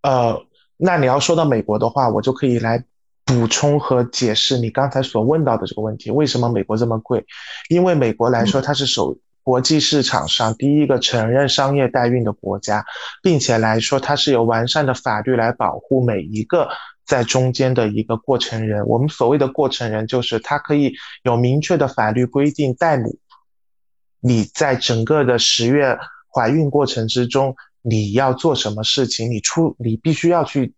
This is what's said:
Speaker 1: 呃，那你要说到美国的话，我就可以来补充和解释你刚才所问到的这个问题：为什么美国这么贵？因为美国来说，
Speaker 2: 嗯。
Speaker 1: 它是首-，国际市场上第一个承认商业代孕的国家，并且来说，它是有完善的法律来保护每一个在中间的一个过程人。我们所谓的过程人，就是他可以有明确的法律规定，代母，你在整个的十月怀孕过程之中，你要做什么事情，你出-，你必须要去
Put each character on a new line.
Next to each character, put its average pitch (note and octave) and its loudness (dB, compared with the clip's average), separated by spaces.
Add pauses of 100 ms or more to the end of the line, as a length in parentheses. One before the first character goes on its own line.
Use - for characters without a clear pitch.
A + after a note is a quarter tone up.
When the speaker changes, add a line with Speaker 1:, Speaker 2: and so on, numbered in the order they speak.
Speaker 1:
呃， B2 2 (340)
那 F3+ 0
你 C#3+ 2
要 B2+ 2
说 E3+ 2
到 D#3+ 2
美 B2 2
国 G#2+ -2
的 A2+ 0
话， B2 0
我 G#2 0
就 C3 -2
可 C#3 -2
以 B2 0
来 A2+ -2 (400)
补 A#2+ 2
充 D3 2
和 B2+ 2
解 B2 -2
释 B2+ 0
你 A#2 -2
刚 C3+ 0
才 C3+ -2
所 A#2+ -2
问 D3+ 2
到 A#2+ 2
的 F#2+ -4
这 - -12
个 G#2+ -8
问 G#2+ -6
题： G#2 -14
为 C#3+ 2
什 C3 -2
么 A#2+ 0
美 G#2 -2
国 G#2+ -4
这 A#2 0
么 A2+ -2
贵？ A2 -2 (460)
因 F3 4
为 F#3 4
美 B2+ 2
国 A#2 0
来 A#2+ 2
说， F#3 2
Speaker 2:
嗯。 C3 -4
Speaker 1:
它 C#3+ -2
是 C#3 -2
首-， - -2 (280)
国 B2+ 2
际 D#3 2
市 D3 2
场 G#2+ -2
上 A2+ 0
第 C#3+ 0
一 D3 2
个 C3+ 2
承 A2+ 0
认 C3+ 2
商 C#3 0
业 C3+ 2
代 A#2+ 2
孕 B2 2
的 G#2 -2
国 G2 -6
家， G#2 -4 (380)
并 E3+ 4
且 A#2 2
来 A2+ 2
说， C3+ 0
它 C#3+ -2
是 C#3 0
有 A#2 4
完 A#2 0
善 D3+ 0
的 C3 0
法 G#2+ -4
律 B2+ 0
来 A#2 2
保 - -2
护 C3 0
每 G#2+ 0
一 G#2 -6
个 E3+ 0 (360)
在 B2+ 0
中 B2+ 0
间 C3 0
的 A#2+ 2
一 G#2+ -2
个 A2+ -4
过 B2+ -2
程 A2 -4
人。 G#2+ -2
我 A2+ 2
们 C3+ 0
所 B2 0
谓 D3 4
的 C3+ 2
过 C3 -2
程 A#2 -4
人， A2 -4
就 B2 0
是 A#2 -2
他 D3 -4
可 - -2
以 C#3+ 0 (300)
有 A#2+ 2
明 B2+ 2
确 E3+ 0
的 C#3+ 2
法 A2 0
律 B2 2
规 C#3+ 0
定， C#3+ -2
代 D#3 0
母， - -4 (1000)
你 A#2+ 2
在 C#3 0
整 A2+ -2
个 D3+ 2
的 B2 2
十 - 0
月 C3+ 2 (360)
怀 A#2 0
孕 D3+ 2
过 C#3 -2
程 A2+ -4
之 B2 0
中， C3+ 0 (260)
你 G#2+ -2
要 B2+ 2
做 D3 0
什 G#2+ -4
么 G#2+ -6
事 B2+ 0
情， A2+ -4
你 A2 -4
出-， - -2
你 A2+ -2
必 D#3+ -2
须 E3 0
要 E3+ 4
去 C3+ -4